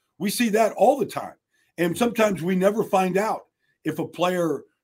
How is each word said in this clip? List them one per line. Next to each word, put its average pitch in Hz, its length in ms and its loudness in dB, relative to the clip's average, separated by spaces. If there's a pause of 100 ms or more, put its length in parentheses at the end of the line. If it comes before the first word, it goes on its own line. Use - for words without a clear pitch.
(180)
We 196 120 -4
see 233 200 0
that 208 240 2
all 254 240 4
the 202 80 -2
time. 104 280 -8 (440)
And 170 200 0
sometimes 214 460 0
we 185 120 0
never 202 280 2
find 185 340 0
out 208 300 -2 (360)
if 156 160 -4
a 151 80 -4
player 170 560 -2 (200)